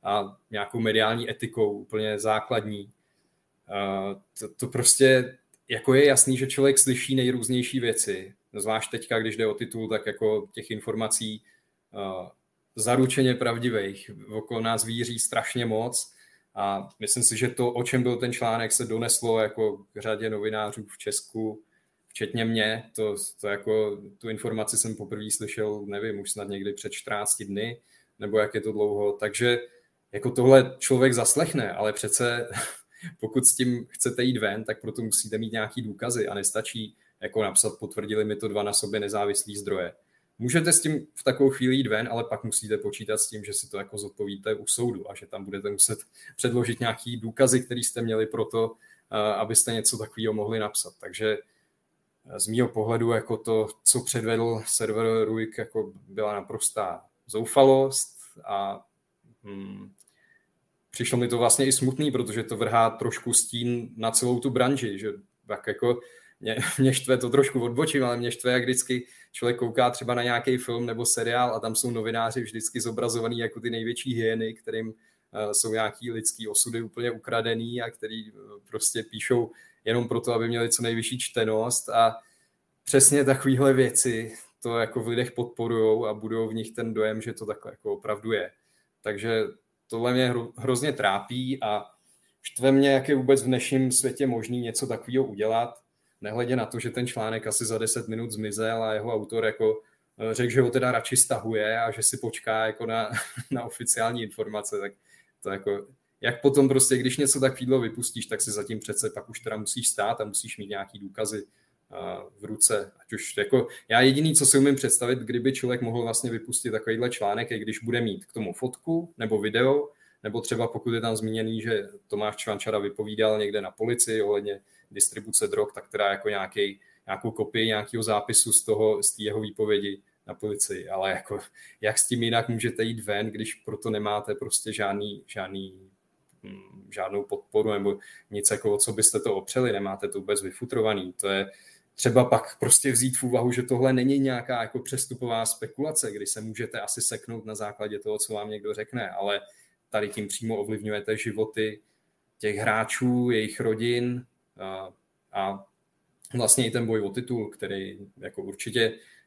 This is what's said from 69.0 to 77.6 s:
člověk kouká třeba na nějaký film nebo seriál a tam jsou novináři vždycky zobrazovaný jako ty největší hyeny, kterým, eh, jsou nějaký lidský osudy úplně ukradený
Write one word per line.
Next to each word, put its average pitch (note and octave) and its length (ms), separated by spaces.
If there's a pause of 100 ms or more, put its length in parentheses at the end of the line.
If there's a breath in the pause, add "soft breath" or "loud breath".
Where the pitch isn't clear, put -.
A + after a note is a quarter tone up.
člověk A#2+ 260
kouká B2 320
třeba A#2+ 240
na A#2+ 80
nějaký B2 360
film A#2+ 280
nebo A#2 200
seriál A#2+ 480
a A2 60
tam A2 140
jsou A#2+ 160
novináři A2+ 520
vždycky A2+ 380
zobrazovaný A#2 580
jako A2+ 220
ty A#2 100
největší A#2 440
hyeny, A2+ 400
kterým, A2 400 (400)
eh, G#2 200
jsou A2 180
nějaký A2 380
lidský A2 380
osudy A#2 340
úplně A#2+ 280
ukradený A#2 720